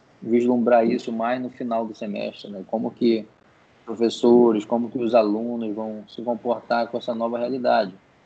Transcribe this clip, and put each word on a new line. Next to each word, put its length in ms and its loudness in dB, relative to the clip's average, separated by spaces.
vislumbrar 640 4
isso 240 -2
mais 300 -2
no 80 -6
final 360 -4
do 80 -10
semestre, 560 -10
né? 180 -12
Como 220 -4
que 380 0
professores, 800 4
como 260 -4
que 80 -6
os 160 -2
alunos 600 0
vão 320 -10
se 140 -14
comportar 640 -2
com 100 -6
essa 160 -6
nova 240 -4
realidade. 560 0